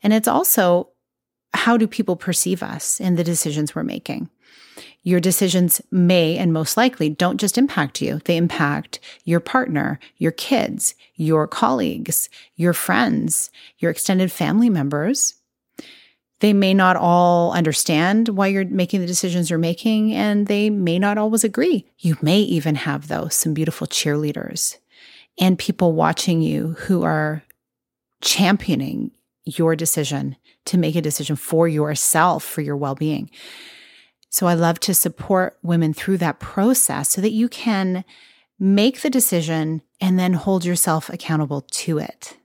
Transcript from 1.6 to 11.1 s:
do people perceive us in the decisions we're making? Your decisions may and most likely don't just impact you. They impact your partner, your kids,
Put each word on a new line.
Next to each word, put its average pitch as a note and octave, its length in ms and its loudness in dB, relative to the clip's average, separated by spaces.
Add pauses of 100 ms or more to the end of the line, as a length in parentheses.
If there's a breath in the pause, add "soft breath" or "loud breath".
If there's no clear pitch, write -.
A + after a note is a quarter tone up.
do A3 100 2
people F#3+ 280 -2
perceive F3+ 480 -2
us - 360 -6
in F3+ 160 2
the E3+ 80 0
decisions D#3 500 -2
we're D#3+ 100 -4
making? - 460 -8 (720 loud breath)
Your F3+ 160 2
decisions F3+ 640 2 (100)
may F3 440 4
and F3 160 0
most D#3 240 -2
likely A#3 340 2
don't F3 300 -2
just G3+ 180 0
impact A#3 440 0
you. C#3 240 -4
They E3 120 2
impact D3+ 640 -2 (240 loud breath)
your E3+ 160 0
partner, D#3 600 -2 (180 loud breath)
your D#3+ 140 0
kids, - 640 -2 (200 soft breath)